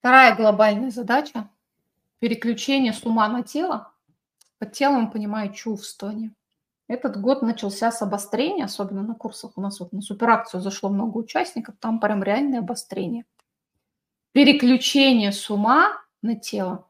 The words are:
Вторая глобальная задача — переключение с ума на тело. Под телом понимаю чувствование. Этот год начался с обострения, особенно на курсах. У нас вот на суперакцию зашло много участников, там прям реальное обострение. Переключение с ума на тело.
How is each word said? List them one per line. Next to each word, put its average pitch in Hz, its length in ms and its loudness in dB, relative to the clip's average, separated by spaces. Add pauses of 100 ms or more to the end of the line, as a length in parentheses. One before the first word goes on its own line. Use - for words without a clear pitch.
Вторая 247 360 8
глобальная 214 540 4
задача — 233 580 -4 (720)
переключение 233 720 -2
с - 120 -10
ума 226 240 2
на 240 140 -4
тело. 302 500 -6 (680)
Под 208 140 -12
телом 269 380 2
понимаю 208 420 -6
чувствование. 214 840 -10 (540)
Этот 226 300 -4
год 254 220 2
начался 226 500 -2
с 226 120 -6
обострения, 226 640 -4
особенно 196 360 -8
на 226 120 -6
курсах. - 420 -14
У 185 60 -8
нас 196 180 -8
вот 180 120 -12
на 196 100 -8
суперакцию 220 580 0
зашло 196 300 -6
много 202 260 -2
участников, 226 640 -6
там 226 200 -4
прям 208 220 0
реальное 247 360 0
обострение. 190 680 -8 (1080)
Переключение 254 1000 4
с - 180 -10
ума 226 520 2 (180)
на 226 160 -4
тело. 185 540 -8